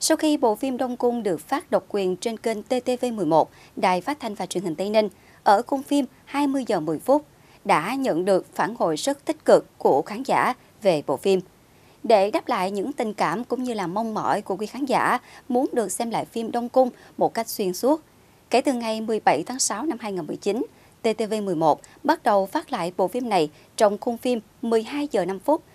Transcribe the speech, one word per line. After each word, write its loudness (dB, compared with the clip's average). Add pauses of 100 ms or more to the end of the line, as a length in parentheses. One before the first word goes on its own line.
Sau 2
khi 2
bộ 2
phim -4
Đông -4
Cung -2
được -2
phát -6
độc 0
quyền -2
trên -6
kênh -4
T -20 (160)
T -2 (120)
V -2
mười -2
một, 4 (260)
Đài 2
Phát -6
thanh -6
và -6
Truyền -6
hình -4
Tây -4
Ninh, 4 (340)
ở 6
khung -4
phim 0 (180)
hai -2
mươi -2
giờ 0
mười -2
phút, 2 (400)
đã 2
nhận 0
được 0
phản -2
hồi 0
rất -4
tích -6
cực 4
của 4
khán -8
giả 0 (280)
về 2
bộ 0
phim. 2 (640)
Để 4
đáp -4
lại -2
những -4
tình -4
cảm -2
cũng -4
như -6
là -4
mong -4
mỏi -2
của -6
quý -8
khán -8
giả 2 (300)
muốn 0
được -2
xem -6
lại -4
phim -8
Đông -6
Cung 4 (260)
một 0
cách -6
xuyên -4
suốt, 2 (500)
kể 4
từ 0
ngày -4
mười -2
bảy 4
tháng -8
sáu -2
năm -2
hai -6
nghìn -4
mười -6
chín, -2 (360)
T -2 (120)
T -10 (100)
V -2
mười -2
một 4 (240)
bắt 2
đầu 4
phát -6
lại -4
bộ 0
phim -6
này 2 (260)
trong 4
khung -4
phim -2 (220)
mười 0
hai -6
giờ 0
năm -4
phút 0 (120)